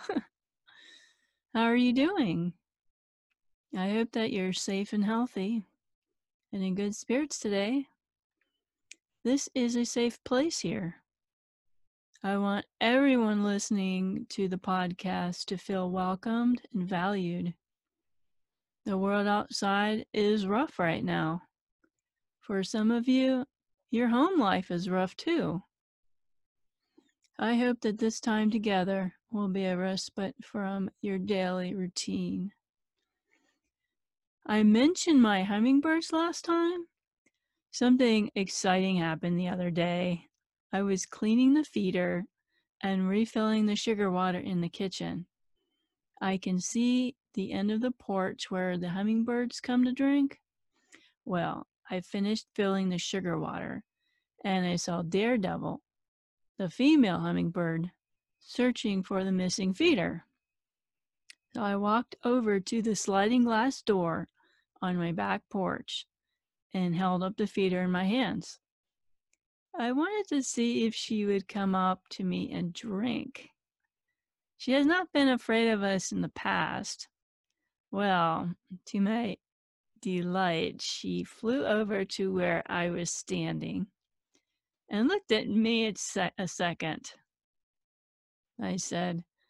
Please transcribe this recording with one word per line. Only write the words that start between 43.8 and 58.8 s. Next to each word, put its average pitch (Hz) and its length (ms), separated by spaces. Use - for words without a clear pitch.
water 180 300
in 180 220
the 170 80
kitchen. 180 580
I 190 180
can 185 220
see 247 560
the - 200
end 202 180
of 220 80
the 247 120
porch - 600
where 185 260
the 175 120
hummingbirds 226 720
come 247 240
to 254 80
drink. 277 480
Well, 170 420
I 185 120
finished 208 520
filling 196 360
the 180 80
sugar 175 420
water, - 460
and 190 220
I 175 100
saw 170 260
Daredevil, 175 800
the 190 120
female 247 500
hummingbird, 170 720
searching 233 600